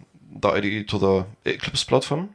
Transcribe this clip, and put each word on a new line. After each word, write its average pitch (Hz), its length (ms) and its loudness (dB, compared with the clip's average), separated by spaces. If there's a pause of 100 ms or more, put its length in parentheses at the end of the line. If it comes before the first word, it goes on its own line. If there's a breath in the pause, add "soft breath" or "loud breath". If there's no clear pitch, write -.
(400)
the 104 80 2
I - 120 2
D 101 80 -2 (100)
E 104 60 -6
to 104 140 -2
the 95 280 4 (180)
Eclipse - 400 -4
platform, 147 500 0